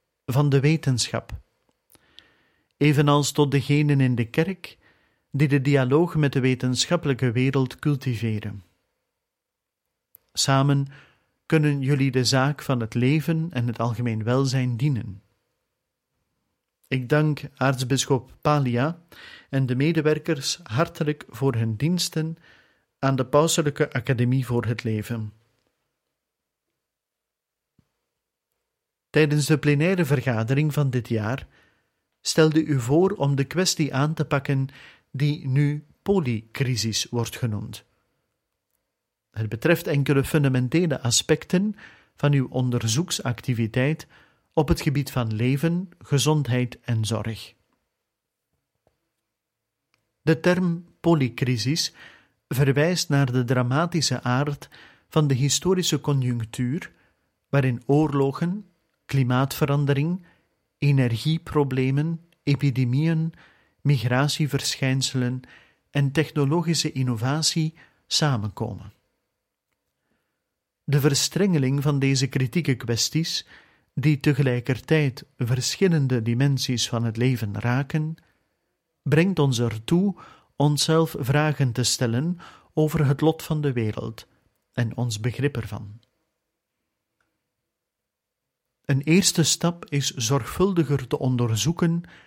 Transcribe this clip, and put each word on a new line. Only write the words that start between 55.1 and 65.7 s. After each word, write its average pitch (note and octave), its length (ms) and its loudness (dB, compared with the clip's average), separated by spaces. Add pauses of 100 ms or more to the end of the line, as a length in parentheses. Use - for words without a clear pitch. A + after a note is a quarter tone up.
de C3+ 60 2
historische C#3+ 680 0
conjunctuur, B2 920 -4 (580)
waarin C3 360 0
oorlogen, D3 840 0 (360)
klimaatverandering, C#3 1200 0 (520)
energieproblemen, C#3 1500 0 (180)
epidemieën, C#3+ 920 0 (520)
migratieverschijnselen C3 1600 0 (480)